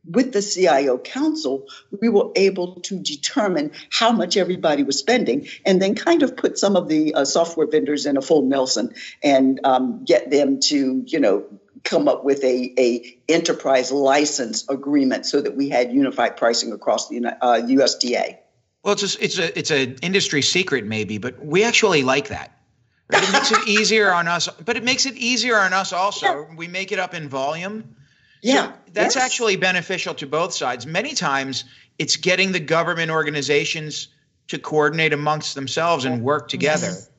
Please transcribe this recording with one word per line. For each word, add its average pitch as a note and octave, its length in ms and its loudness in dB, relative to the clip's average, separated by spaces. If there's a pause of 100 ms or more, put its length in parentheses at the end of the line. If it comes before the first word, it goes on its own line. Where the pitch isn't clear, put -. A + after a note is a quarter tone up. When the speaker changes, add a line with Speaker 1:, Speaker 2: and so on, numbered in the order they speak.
Speaker 1:
with B3 220 2
the G3+ 100 0
C F#3 260 0
I C#3+ 200 4
O B2 100 2
Council, C4 680 -4 (340)
we A#3 80 2
were G3 260 2
able F#3 460 0
to F#3+ 180 -8
determine D3+ 720 -2 (180)
how A#3+ 220 2
much F3+ 260 0
everybody E3+ 460 2
was C3+ 140 -2
spending D3 500 0 (180)
and F#3+ 160 4
then G3 140 0
kind E4+ 280 2
of - 140 -2
put - 200 -2
some G3+ 180 2
of E3+ 120 2
the, D#3 280 2
uh, C#3 100 2
software E3 420 0
vendors D3 380 0
in C#3+ 100 0
a C3+ 60 2
full D3 220 4
Nelson C3 500 0 (300)
and, C3 400 4
um, C3 420 2
get - 240 2
them C#3 320 4
to, C3 440 0
you D#3+ 140 -2
know, G#2 240 2 (420)
come D3 240 2
up C3 160 -2
with C#3 180 2
a, B2+ 340 0
a A#2+ 400 0 (120)
enterprise D3+ 600 2
license C#3 760 0
agreement C3+ 580 0
so D3 140 0
that G#2 160 -4
we C#3 140 -2
had B2 240 0
unified B2+ 420 0
pricing A#2 380 0
across A2+ 340 -2
the - 80 -10
uni-, A#2+ 140 -4 (120)
uh, A#2+ 260 4
U C3+ 140 4
S - 160 2
D A#2+ 200 -2
A. F#2+ 200 -4 (460)
Speaker 2:
Well, G3+ 120 0
it's G3 200 -4
a, - 80 -6
it's E3+ 160 -4
a, F3 200 -4
it's D3 120 -4
an C3 300 0
industry F3 400 0
secret C#3+ 440 0
maybe, G#2+ 340 -6
but B2 240 -10
we D#3+ 200 2
actually G3 400 2
like C3+ 240 0
that. D2+ 240 -12 (560)
Right? - 160 2
It F#3+ 80 0
makes C4+ 220 2
it - 140 0
Speaker 1:
<laughs> - 0 -
Speaker 2:
easier G#3 440 2
on E3+ 160 0
us, E3+ 220 -2 (160)
but A#3+ 100 -2
it B3+ 80 -6
makes B3+ 220 0
it A#3+ 100 -6
easier A#3 420 0
on F#3+ 140 2
us F#3 220 -2
also. G3 320 -2 (240)
Speaker 1:
Yeah. E3 80 -20
Speaker 2:
We E3 100 -12
make F#3+ 240 -8
it F#3+ 80 -2
up F#3 140 -6
in D#3 160 -10
volume. E3 680 -6 (480)
So A3 60 0
Speaker 1:
Yeah. B3 240 2 (180)
Speaker 2:
that's G#3 240 0
Speaker 1:
Yes. B3+ 80 0
Speaker 2:
actually A#3 320 0
beneficial F3+ 600 -2
to D3 120 -12
both D#3+ 260 -2
sides. B2+ 320 -6
Many G#3 280 -6
times C3+ 500 -2 (340)
it's - 200 -2
getting F3+ 340 2
the F3+ 80 -2
government E3 500 0
organizations D3+ 1000 -2 (400)
to D3 100 -8
coordinate D#3 540 2
amongst D3+ 420 -2
themselves C#3+ 480 -2
and B2+ 200 -2
work C#3+ 260 -2
together. C3 420 0 (280)